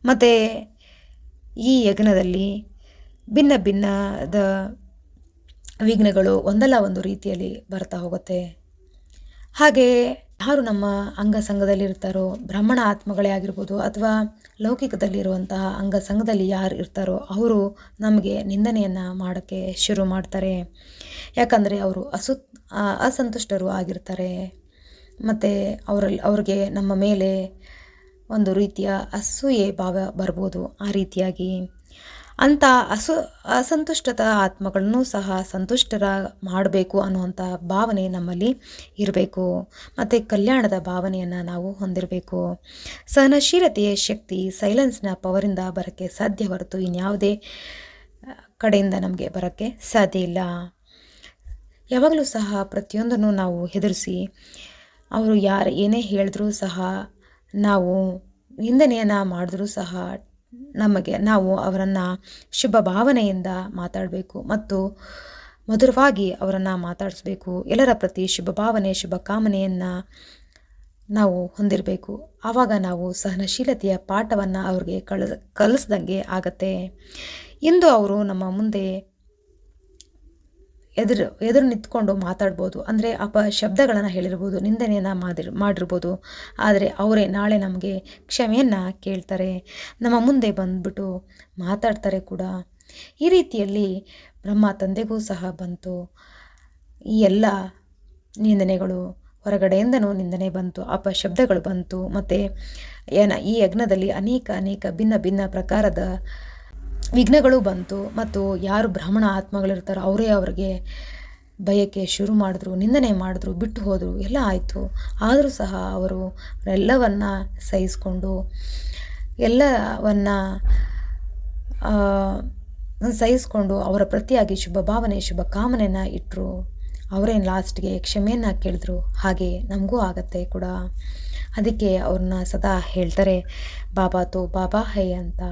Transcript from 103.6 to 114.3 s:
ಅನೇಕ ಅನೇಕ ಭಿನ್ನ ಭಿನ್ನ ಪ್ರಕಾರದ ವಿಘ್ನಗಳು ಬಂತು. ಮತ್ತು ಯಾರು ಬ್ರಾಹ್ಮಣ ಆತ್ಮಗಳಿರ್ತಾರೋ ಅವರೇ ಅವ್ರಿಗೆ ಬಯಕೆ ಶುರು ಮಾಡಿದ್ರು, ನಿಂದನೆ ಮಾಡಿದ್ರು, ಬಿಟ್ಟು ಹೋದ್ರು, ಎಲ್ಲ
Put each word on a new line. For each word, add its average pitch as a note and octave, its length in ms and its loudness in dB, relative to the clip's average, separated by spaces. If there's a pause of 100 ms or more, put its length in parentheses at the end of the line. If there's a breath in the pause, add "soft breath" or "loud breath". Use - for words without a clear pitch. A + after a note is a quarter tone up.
ಅನೇಕ G#3+ 460 -2
ಅನೇಕ G3 360 -6
ಭಿನ್ನ A3 260 2
ಭಿನ್ನ F#3+ 300 0
ಪ್ರಕಾರದ G3 520 0 (1120 loud breath)
ವಿಘ್ನಗಳು B3+ 460 6
ಬಂತು. F#3+ 440 -2
ಮತ್ತು G#3 540 -4
ಯಾರು G3 300 0
ಬ್ರಾಹ್ಮಣ F#3+ 420 0
ಆತ್ಮಗಳಿರ್ತಾರೋ G3 720 -2
ಅವರೇ G3 260 2
ಅವ್ರಿಗೆ F#3+ 520 0 (800 loud breath)
ಬಯಕೆ G3+ 440 2
ಶುರು G3+ 280 -2
ಮಾಡಿದ್ರು, F#3+ 420 0
ನಿಂದನೆ A3+ 360 4
ಮಾಡಿದ್ರು, F#3 420 -2
ಬಿಟ್ಟು A3 280 -4
ಹೋದ್ರು, F#3 360 -2
ಎಲ್ಲ G3+ 240 -2